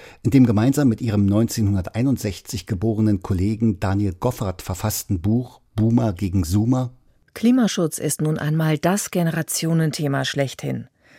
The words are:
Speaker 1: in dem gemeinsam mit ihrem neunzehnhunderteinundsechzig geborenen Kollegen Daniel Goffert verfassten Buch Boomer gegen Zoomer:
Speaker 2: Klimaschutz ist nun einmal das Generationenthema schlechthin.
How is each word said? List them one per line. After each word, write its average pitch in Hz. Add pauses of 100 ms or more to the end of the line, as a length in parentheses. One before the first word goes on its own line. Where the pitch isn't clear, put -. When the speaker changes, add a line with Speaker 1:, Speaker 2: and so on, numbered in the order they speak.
(220)
Speaker 1:
in -
dem 131
gemeinsam 123
mit 110
ihrem 104
neunzehnhunderteinundsechzig 107
geborenen 107
Kollegen 104
Daniel 101
Goffert 101
verfassten 98
Buch 113 (140)
Boomer 113
gegen 92
Zoomer: 117 (420)
Speaker 2:
Klimaschutz 226
ist -
nun 156
einmal 156
das 185
Generationenthema 160
schlechthin. 131 (320)